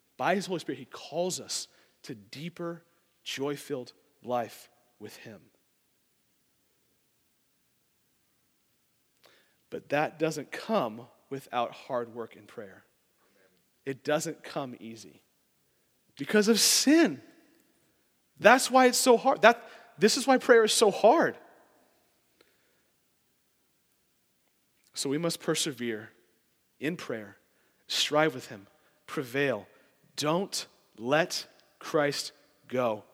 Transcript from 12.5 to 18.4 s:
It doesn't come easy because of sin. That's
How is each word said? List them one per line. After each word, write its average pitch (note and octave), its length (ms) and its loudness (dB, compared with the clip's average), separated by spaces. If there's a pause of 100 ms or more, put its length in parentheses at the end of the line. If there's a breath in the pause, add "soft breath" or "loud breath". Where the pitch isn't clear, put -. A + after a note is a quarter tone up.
It C3+ 180 -8
doesn't D#3 400 -4
come C3 360 -10
easy G#2+ 420 -18 (960)
because G#3 320 2
of A3 100 6
sin. C4+ 640 4 (1160)
That's A#3 300 6